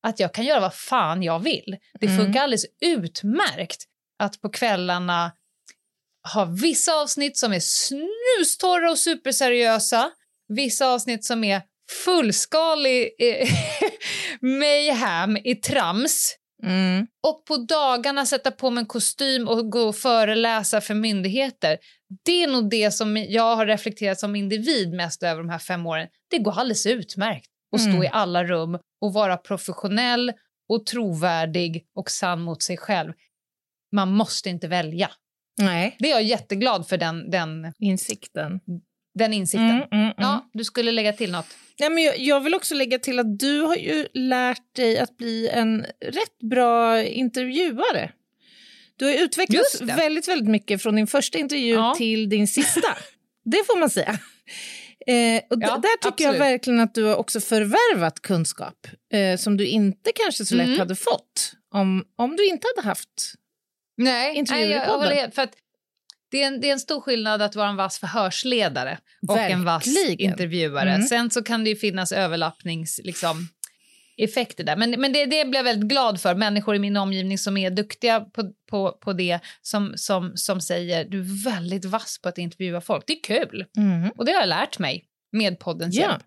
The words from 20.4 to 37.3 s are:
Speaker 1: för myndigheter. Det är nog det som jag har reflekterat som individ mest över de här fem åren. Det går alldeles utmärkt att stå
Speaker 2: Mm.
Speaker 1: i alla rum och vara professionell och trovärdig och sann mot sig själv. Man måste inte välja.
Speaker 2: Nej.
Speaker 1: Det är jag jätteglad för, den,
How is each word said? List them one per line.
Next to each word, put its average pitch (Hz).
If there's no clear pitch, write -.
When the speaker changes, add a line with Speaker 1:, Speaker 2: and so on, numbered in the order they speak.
Speaker 1:
för 208
myndigheter. 208
Det 349
är 320
nog 240
det 214
som 214
jag 226
har 220
reflekterat 208
som 208
individ 208
mest 170
över 165
de 170
här 165
fem 175
åren. 160
Det 349
går 208
alldeles 226
utmärkt 208
att 226
stå 220
Speaker 2:
Mm. 185
Speaker 1:
i 185
alla 180
rum 170
och 208
vara 196
professionell 233
och 220
trovärdig 165
och 196
sann 175
mot 170
sig 180
själv. 165
Man 196
måste -
inte 175
välja. 170
Speaker 2:
Nej. 190
Speaker 1:
Det 247
är 285
jag 226
jätteglad 214
för, 190
den, 165